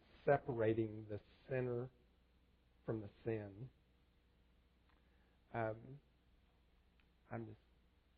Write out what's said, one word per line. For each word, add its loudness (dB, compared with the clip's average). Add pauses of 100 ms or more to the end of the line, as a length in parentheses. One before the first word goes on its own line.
(260)
separating 4 (200)
the -4 (300)
sinner 0 (1000)
from 0
the -10 (140)
sin. -2 (2000)
Um, 0 (1600)
I'm -6
just, -16 (580)